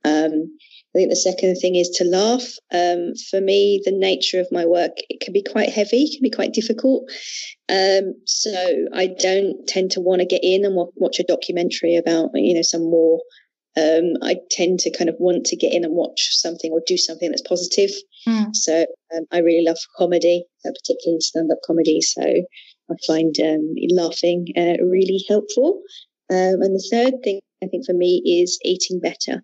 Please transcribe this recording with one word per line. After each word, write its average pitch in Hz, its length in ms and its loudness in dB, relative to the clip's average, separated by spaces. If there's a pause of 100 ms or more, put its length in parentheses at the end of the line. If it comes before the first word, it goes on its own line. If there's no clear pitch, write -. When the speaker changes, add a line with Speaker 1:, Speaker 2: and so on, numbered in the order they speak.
Speaker 1:
Um, 156 520 0 (380)
I - 20 4
think 185 120 4
the - 80 0
second 185 380 0
thing 180 200 0
is 175 200 2
to 185 100 0
laugh. 214 480 0 (200)
Um, 175 400 0 (160)
for 196 120 0
me, 202 420 2
the 190 80 0
nature 190 480 0
of 180 120 0
my 170 140 0
work, 170 260 2 (180)
it - 100 -10
can - 140 -10
be 196 100 2
quite 208 260 -2
heavy, 220 340 2
it 302 100 0
can - 100 -2
be 220 80 2
quite - 220 -4
difficult. 233 580 0 (560)
Um, 190 460 2 (120)
so 180 680 -2
I 185 140 0
don't 190 600 0
tend 185 240 -2
to 190 100 -4
wanna 180 240 2
get 180 180 0
in 190 200 2
and 196 120 0
wa-, 175 200 -2
watch - 240 -2
a 170 40 -2
documentary 170 760 0
about, 165 360 0
you 170 220 2
know, 165 60 2
some 165 280 -2
war. 165 300 4 (580)
Um, 160 440 2
I - 160 -2 (120)
tend 180 300 0
to 165 120 -2
kind 165 180 -2
of 165 100 -4
want 180 280 2
to 175 80 -2
get - 180 0
in 170 120 0
and 156 80 -4
watch - 380 -2
something 165 400 -2
or 165 140 0
do 185 120 0
something 165 320 -4
that's 135 120 -4
positive. 180 500 -2 (360)
Speaker 2:
Mm. 214 260 0
Speaker 1:
So, 160 320 0 (300)
um, 165 160 -6
I 175 80 0
really 170 260 4
love 165 120 0 (200)
comedy, 175 480 2 (200)
uh, - 120 -6
particularly - 440 -2
stand-up 160 440 -2
comedy. 160 360 2
So - 200 -2
I - 720 -4 (120)
find, 160 340 0
um, 156 320 0 (180)
laughing, 175 560 0 (100)
uh, 175 260 0
really 190 460 0
helpful. 240 520 0 (480)
Um, 185 320 2
and 190 140 2
the 190 160 -4
third 247 320 2
thing 196 160 -4 (240)
I 185 40 -8
think 180 180 -6
for 180 80 -2
me 180 480 2
is 175 240 0
eating 185 340 -2
better. - 440 -6